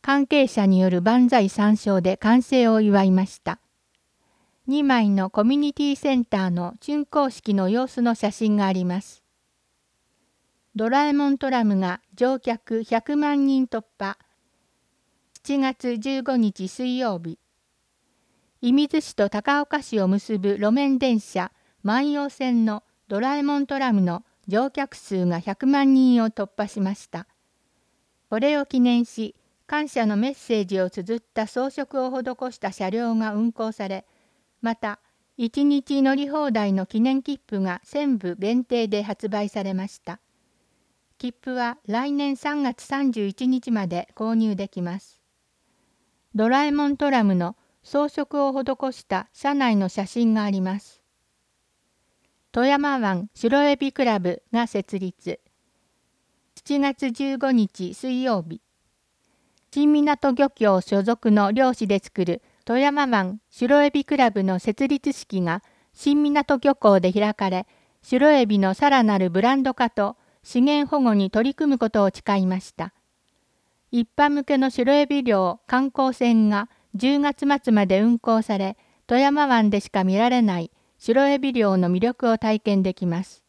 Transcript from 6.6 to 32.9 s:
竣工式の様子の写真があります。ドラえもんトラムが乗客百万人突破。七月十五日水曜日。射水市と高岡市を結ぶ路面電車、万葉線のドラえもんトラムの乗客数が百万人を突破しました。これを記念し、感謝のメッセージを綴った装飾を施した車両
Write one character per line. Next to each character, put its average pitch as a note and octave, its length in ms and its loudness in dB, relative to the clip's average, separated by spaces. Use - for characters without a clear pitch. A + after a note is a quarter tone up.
竣 D4 260 -6
工 C#4 240 -2
式 - 240 -6
の F#3+ 160 0
様 B3 160 -2
子 B3+ 160 -6
の A#3 120 2
写 G#3 160 -4
真 G#3+ 260 0
が G3+ 100 0
あ F#3+ 60 0
り F#3 120 -2
ま F3+ 160 -4
す。 - 220 -20
ド A3 120 -2
ラ C#4+ 200 2
え C#4+ 40 0
も C#4+ 180 0
ん C#4 80 0
ト C4+ 120 -4
ラ B3 140 0
ム G3+ 140 2
が F3+ 220 -4
乗 B3+ 240 0
客 A3+ 440 -6
百 A#3 340 -2
万 D4 300 2
人 C4 200 2
突 A3+ 180 -8
破。 G3 200 -8
七 C#4+ 120 -2
月 B3+ 400 -4
十 C4+ 240 -6
五 C4 140 -2
日 G3 320 -2
水 B3+ 280 -6
曜 A3 220 -4
日。 E3+ 200 -12
射 A#3+ 100 0
水 D4 300 2
市 - 120 -16
と G3+ 140 0
高 C#4+ 320 -2
岡 D4 220 -6
市 G#3+ 180 -4
を F#3+ 80 0
結 G3+ 300 -2
ぶ G3+ 160 -2
路 G#3 180 -2
面 C4+ 260 0
電 B3 220 0
車、 - 320 -8
万 C4 300 -2
葉 C#4+ 180 -4
線 A#3+ 340 -2
の G#3+ 180 -4
ド G3+ 120 -4
ラ C4+ 160 -2
え D4 60 -4
も C#4+ 160 -2
ん C#4 80 -2
ト C#4 120 -6
ラ B3+ 140 0
ム G3+ 80 2
の F3 240 -2
乗 A#3+ 220 -2
客 - 240 -8
数 F#3 320 -4
が E3+ 140 0
百 G3+ 260 -6
万 C#4 260 4
人 B3+ 320 4
を A3 60 -2
突 G#3 260 -8
破 G#3 100 -4
し G3+ 140 -10
ま F#3+ 140 -2
し - 160 -18
た。 F3 160 -14
こ G#3+ 100 -2
れ D4 160 2
を C#4+ 80 -2
記 C4 160 -2
念 A#3+ 240 4
し、 - 320 -10
感 D4+ 220 -4
謝 A#3 180 -2
の G#3 100 0
メ A#3+ 140 -2
ッ C4+ 40 -10
セ G#3+ 280 -4
ー F#3 40 -4
ジ F#3+ 140 -4
を F#3 80 0
綴 G#3+ 300 -8
っ - 20 -8
た - 260 -8
装 C4+ 240 -6
飾 C4+ 380 -6
を - 20 -6
施 B3+ 420 -8
し - 60 -20
た G3 140 -8
車 F#3+ 160 -6
両 A#3 260 -4